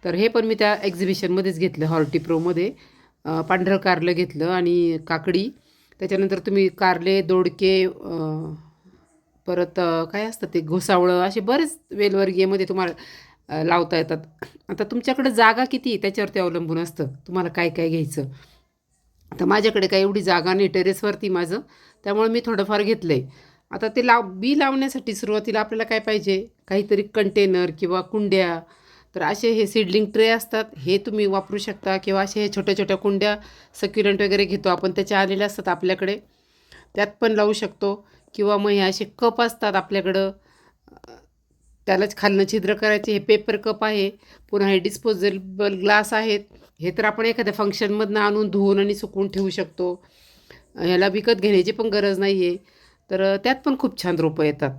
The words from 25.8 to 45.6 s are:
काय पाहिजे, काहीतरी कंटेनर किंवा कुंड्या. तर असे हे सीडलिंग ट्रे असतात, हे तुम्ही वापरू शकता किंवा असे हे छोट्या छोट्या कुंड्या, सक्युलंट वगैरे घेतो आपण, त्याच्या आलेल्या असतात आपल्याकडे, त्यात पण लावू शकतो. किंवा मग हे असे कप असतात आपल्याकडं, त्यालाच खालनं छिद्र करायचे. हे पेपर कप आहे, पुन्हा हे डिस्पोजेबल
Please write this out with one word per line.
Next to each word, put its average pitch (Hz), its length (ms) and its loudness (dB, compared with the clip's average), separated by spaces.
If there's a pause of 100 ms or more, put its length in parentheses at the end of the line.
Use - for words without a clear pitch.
काय 220 160 -2
पाहिजे, 214 480 -2 (200)
काहीतरी 202 340 0
कंटेनर 196 800 2
किंवा 185 220 0
कुंड्या. 185 600 0 (540)
तर 185 60 -4
असे 202 300 0
हे 220 160 2
सीडलिंग 208 380 2
ट्रे 220 220 4
असतात, 226 380 0 (120)
हे 170 200 0
तुम्ही 208 280 -2
वापरू 196 320 -2
शकता 196 400 -4
किंवा 190 240 0
असे 202 200 -2
हे 202 140 0
छोट्या 196 220 0
छोट्या 196 200 0
कुंड्या, 202 400 0 (440)
सक्युलंट 202 400 0
वगैरे 196 240 2
घेतो 190 240 -2
आपण, 185 220 0
त्याच्या 196 280 0
आलेल्या 196 280 0
असतात 202 200 -6
आपल्याकडे, 185 520 -2 (760)
त्यात 202 120 0 (140)
पण 233 100 2
लावू 214 220 2
शकतो. 208 540 -4 (260)
किंवा 208 240 2
मग 202 120 0
हे 202 100 4
असे 190 260 0 (140)
कप 233 220 2
असतात 226 320 0
आपल्याकडं, 190 580 0 (1500)
त्यालाच 202 320 0
खालनं 202 340 2
छिद्र 208 220 -2
करायचे. 208 380 0
हे 202 80 0
पेपर 214 380 0
कप 214 260 -4
आहे, 202 280 -2 (380)
पुन्हा 202 200 2
हे 190 100 4
डिस्पोजेबल 196 960 -2